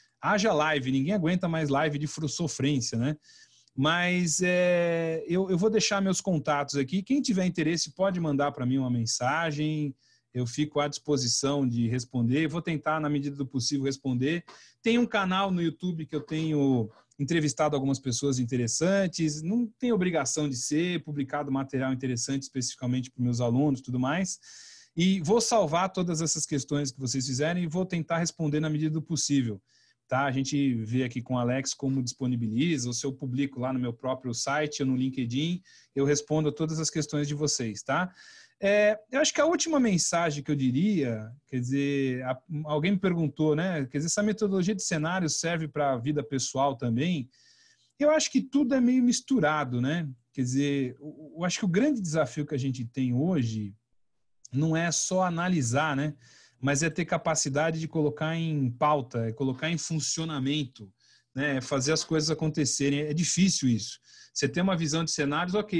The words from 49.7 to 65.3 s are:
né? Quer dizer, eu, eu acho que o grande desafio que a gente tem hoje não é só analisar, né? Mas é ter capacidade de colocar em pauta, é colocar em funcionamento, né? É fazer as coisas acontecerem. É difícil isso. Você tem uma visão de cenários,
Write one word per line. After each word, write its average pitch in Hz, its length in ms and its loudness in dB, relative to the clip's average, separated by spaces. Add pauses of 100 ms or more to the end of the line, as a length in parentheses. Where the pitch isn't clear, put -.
né? 151 280 0 (240)
Quer 135 100 -4
dizer, 135 580 0
eu, 147 380 -16
eu 170 60 -4
acho 175 140 -2
que - 60 -2
o 202 40 2
grande 233 320 2
desafio 156 460 0
que 156 80 -6
a 143 40 0
gente 127 260 -2
tem 127 280 -2
hoje 117 600 0 (800)
não 160 240 2
é 170 160 0
só 185 320 0
analisar, 160 720 2
né? 147 180 -2 (460)
Mas 139 220 2
é 170 60 2
ter 175 160 -2
capacidade 160 760 0
de 160 100 -4
colocar 156 480 0
em 156 340 0
pauta, 123 580 0
é 110 40 -4
colocar 135 360 -2
em 170 80 0
funcionamento, 147 1120 -4 (440)
né? 139 220 0
É 127 40 0
fazer 135 320 0
as 156 120 0
coisas 160 260 0
acontecerem. 147 720 0
É 151 120 -4
difícil 170 560 2
isso. 110 300 0 (340)
Você - 160 0
tem 170 140 0
uma 190 140 2
visão 165 280 0
de 160 60 -4
cenários, 156 440 -2